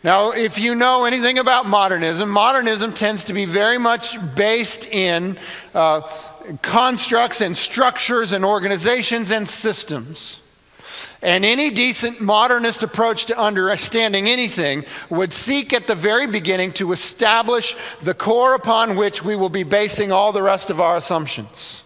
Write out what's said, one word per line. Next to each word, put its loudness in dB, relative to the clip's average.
Now, 6
if -2
you 0
know 4
anything 2
about 2
modernism, 2
modernism 2
tends -2
to -6
be -2
very 2
much -2
based 0
in, -2
uh, 2
constructs 2
and 0
structures 0
and 0
organizations 0
and 0
systems. -6
And 2
any 2
decent -2
modernist 2
approach 0
to -2
understanding 0
anything 0
would 0
seek -2
at 0
the 0
very 0
beginning -2
to -2
establish 0
the -2
core 2
upon 2
which -2
we -2
will 0
be -2
basing 0
all 4
the 0
rest 0
of -2
our 4
assumptions. -6